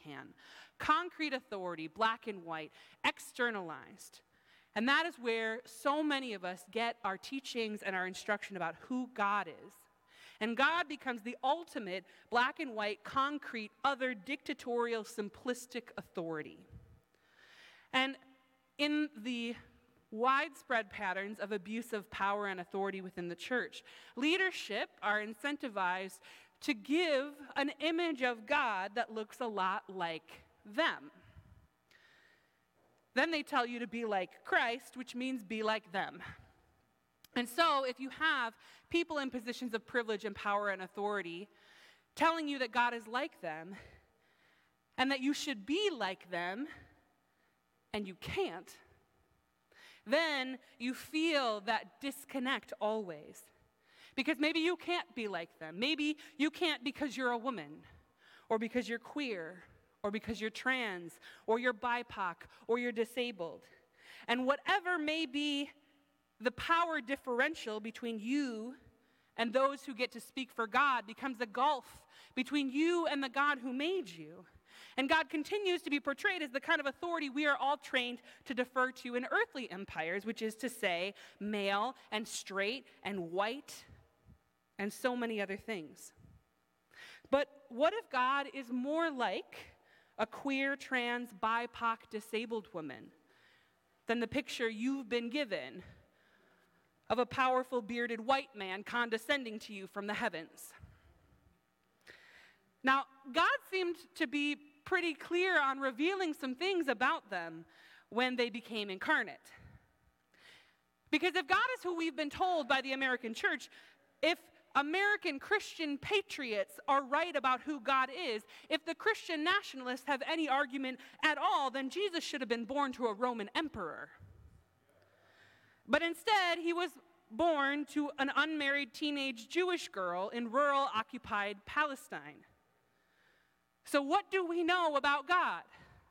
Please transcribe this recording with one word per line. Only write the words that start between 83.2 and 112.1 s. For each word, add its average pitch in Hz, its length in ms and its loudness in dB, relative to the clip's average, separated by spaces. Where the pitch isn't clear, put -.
white 220 520 -2
and 202 140 -2
so 247 240 0
many 233 240 -2
other 196 160 -4
things. 190 560 -10
But 277 180 4
what 294 260 2
if 453 160 -6
God 262 420 2
is 269 180 -8
more 294 400 0
like 240 460 -2
a 220 80 2
queer, 269 500 0
trans, 240 560 -2
bipoc, 226 640 0
disabled 220 640 -4
woman 139 320 -8
than 233 140 2
the 226 60 0
picture 247 420 -2
you've 240 400 -2
been 233 220 0
given 185 520 -4
of 226 100 2
a 247 60 2
powerful, 254 560 2
bearded 233 400 -2
white 269 340 0
man 190 280 -6
condescending 233 800 -2
to - 120 -14
you 190 140 -8
from 202 200 -6
the 208 80 -2
heavens? 170 600 -6
Now, 269 200 6
God 330 160 6
seemed 349 260 0
to 311 100 2
be 285 300 0
pretty 349 300 0
clear 349 460 2
on 269 200 2
revealing 302 540 0
some 262 200 -4
things 339 340 2
about 262 420 0
them 165 340 -6
when 254 260 2
they 240 140 2
became 214 400 -6
incarnate. 196 600 0
Because 311 240 4
if 349 120 0
God 381 180 4
is 480 60 -14
who 359 140 -2
we've 330 200 -2